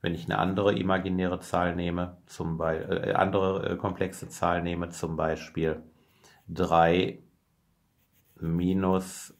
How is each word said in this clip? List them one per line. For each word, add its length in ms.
wenn 140
ich 100
eine 120
andere 360
imaginäre 680
Zahl 340
nehme, 400
zum 300
Bei-, 220
äh, 340
andere, 580
äh, 40
komplexe 540
Zahl 320
nehme, 280
zum 280
Beispiel 640
drei 720
minus 1040